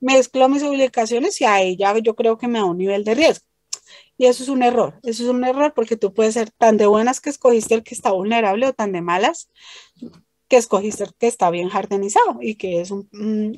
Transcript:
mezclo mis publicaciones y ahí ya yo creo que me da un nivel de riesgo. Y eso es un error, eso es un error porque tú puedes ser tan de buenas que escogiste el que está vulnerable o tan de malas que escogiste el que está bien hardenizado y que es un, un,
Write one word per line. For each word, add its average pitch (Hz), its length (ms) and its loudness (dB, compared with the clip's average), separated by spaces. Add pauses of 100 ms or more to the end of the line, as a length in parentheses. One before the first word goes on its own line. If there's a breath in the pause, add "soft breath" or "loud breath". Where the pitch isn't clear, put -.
mezclo 262 480 4
mis 277 120 0
publicaciones 269 800 -2
y 277 60 0
ahí 190 320 2
ya 202 220 2
yo 226 140 0
creo 226 240 0
que 240 120 -6
me 233 100 -2
da 202 60 0
un 175 120 -2
nivel 196 280 -2
de 214 100 0
riesgo. 285 300 2 (720 soft breath)
Y 254 80 2
eso 247 180 4
es 254 60 -8
un 254 140 0
error, 233 400 0
eso 233 200 -6
es 240 60 -2
un 247 160 -2
error 277 280 0
porque 226 220 -2
tú 196 180 -4
puedes 220 200 0
ser 226 180 -4
tan 226 240 2
de 208 120 4
buenas 220 340 2
que - 80 -6
escogiste 240 440 0
el 226 100 -2
que 240 120 -16
está 220 160 -2
vulnerable 214 560 0
o 262 60 -2
tan 214 180 -4
de 175 100 -6
malas 185 480 -2 (1000 loud breath)
que 262 80 6
escogiste 208 460 -2
el 190 100 -10
que - 140 -2
está 190 240 0
bien 175 200 -4
hardenizado 208 680 0
y 220 140 -6
que 180 260 -4
es 180 80 -10
un, 202 240 -10
un, 214 440 -4